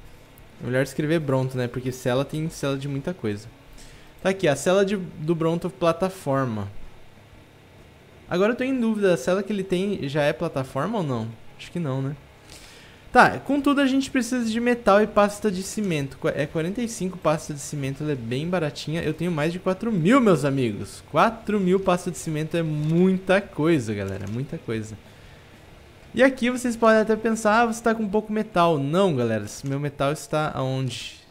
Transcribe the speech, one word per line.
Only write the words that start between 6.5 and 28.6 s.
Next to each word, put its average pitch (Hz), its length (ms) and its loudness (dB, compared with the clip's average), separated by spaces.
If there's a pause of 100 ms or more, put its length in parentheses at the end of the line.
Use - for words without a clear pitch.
Agora 196 220 2
eu 240 40 -2
tô 254 80 -2
em 262 160 -2
dúvida, 208 320 2
a 165 40 4
cela 185 260 0
que 196 100 -6
ele 196 120 -2
tem 190 440 -2
já 147 140 0
é 147 100 2
plataforma 156 640 -4
ou 175 60 -2
não? 117 240 -2 (300)
Acho - 120 -18
que 175 100 -6
não, 135 200 -2
né? 139 160 -4 (960)
Tá, 226 260 6
contudo 285 440 2
a 277 40 4
gente 269 240 0
precisa 247 360 0
de 220 120 0
metal 233 440 4
e 220 40 2
pasta 208 440 2
de 185 120 -4
cimento. 170 540 -4
Qu-, 160 120 -2
é 143 180 -2
quarenta 170 340 -4
e 233 80 -2
cinco 180 300 -6
pasta 156 340 0
de 143 80 -10
cimento, 139 420 -6
ela 151 100 -2
é 143 40 -2
bem 123 320 -4
baratinha. 160 540 -4
Eu 156 100 -2
tenho 165 180 -4
mais 156 220 -2
de 180 60 -6
quatro 185 340 -2
mil, 202 260 6
meus 175 280 4
amigos. 117 640 -2
Quatro 208 500 2
mil 185 180 4
pasta 185 320 0
de 160 60 -8
cimento 160 400 -4
é 170 60 0
muita 170 760 2
coisa, 147 540 0
galera, 98 340 -4
muita 131 300 -6
coisa. 110 400 -6 (1160)
E 226 80 4
aqui 262 280 4
vocês 247 260 -2
podem 220 240 6
até 214 160 2
pensar, 220 440 2
"Ah, 240 60 4
você 220 160 -4
tá 226 120 2
com 220 120 -4
pouco 214 240 -2
metal." 180 480 2